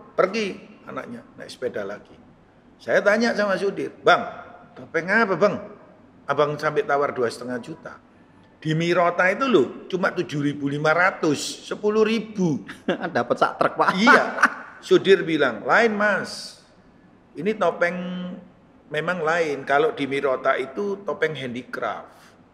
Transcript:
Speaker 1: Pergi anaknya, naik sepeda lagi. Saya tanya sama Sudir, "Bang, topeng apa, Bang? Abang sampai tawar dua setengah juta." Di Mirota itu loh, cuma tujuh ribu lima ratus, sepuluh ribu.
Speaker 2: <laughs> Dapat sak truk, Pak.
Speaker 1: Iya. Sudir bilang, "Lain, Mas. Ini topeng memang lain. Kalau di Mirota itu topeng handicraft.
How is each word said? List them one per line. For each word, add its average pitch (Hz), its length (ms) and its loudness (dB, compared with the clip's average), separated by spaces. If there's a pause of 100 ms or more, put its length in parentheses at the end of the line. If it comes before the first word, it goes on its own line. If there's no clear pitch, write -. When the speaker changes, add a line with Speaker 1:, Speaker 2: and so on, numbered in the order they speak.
(160)
Speaker 1:
Pergi 190 400 -2 (320)
anaknya, 120 340 -12 (140)
naik - 160 -16
sepeda 113 320 -8
lagi. 101 320 -14 (640)
Saya 170 240 2
tanya 220 320 2
sama 202 240 0
Sudir, 175 400 -4
"Bang, 170 240 4 (500)
topeng 165 380 -6
apa, 208 240 2
Bang? 175 200 2 (680)
Abang 147 300 0
sampai 147 320 -2
tawar 143 240 0
dua 120 160 0
setengah 120 320 -8
juta." - 400 -16 (640)
Di 156 80 0
Mirota 170 560 2
itu 208 160 0
loh, 196 480 2
cuma 180 240 -2
tujuh 160 240 -4
ribu 143 320 -4
lima 151 240 2
ratus, 175 720 0
sepuluh 208 400 2
ribu. 190 560 -2 (240)
Speaker 2:
<laughs> 175 240 -2
Dapat 120 240 0
sak - 240 2
truk, 165 160 2
Pak. 156 240 4
Speaker 1:
Iya. 254 240 8 (560)
Sudir 185 480 6
bilang, 135 400 0
"Lain, 214 280 4
Mas. 202 680 -4 (720)
Ini 208 240 -4
topeng 175 360 0 (920)
memang 165 320 -4
lain. 151 480 -2
Kalau 143 240 4
di 139 160 -4
Mirota 135 480 0
itu 202 480 -6
topeng 156 320 -2
handicraft. 120 760 -8 (420)